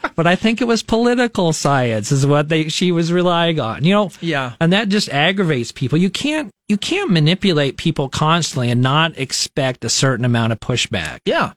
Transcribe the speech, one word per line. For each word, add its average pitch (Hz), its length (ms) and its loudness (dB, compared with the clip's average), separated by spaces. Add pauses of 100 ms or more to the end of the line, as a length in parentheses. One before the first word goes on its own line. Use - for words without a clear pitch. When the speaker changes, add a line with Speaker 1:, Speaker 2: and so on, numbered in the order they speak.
Speaker 1:
<laughs> - 100 -6
Speaker 2:
but 165 120 2
I 180 80 4
think 220 260 0
it 254 40 0
was 233 180 0
political 233 680 0
science 127 600 0
is 139 160 2
what 147 220 2
they, 160 200 0
she 180 220 0
was 170 200 0
relying 170 480 2
on, 113 240 -4
you 180 120 4
know? 208 160 0 (100)
Speaker 1:
Yeah. 139 400 -4
Speaker 2:
And 165 100 4
that 202 180 2
just 202 200 0
aggravates 156 600 0
people. 139 260 -2
You 185 140 2
can't, 294 400 -4 (160)
you 208 100 2
can't 370 320 -2
manipulate 160 680 2
people 156 320 -2
constantly 151 600 0
and 120 100 2
not 151 380 0
expect - 680 -4
a 123 60 -6
certain 127 340 0
amount 117 300 2
of 110 60 -6
pushback. 98 640 -4
Speaker 1:
Yeah. 247 320 -2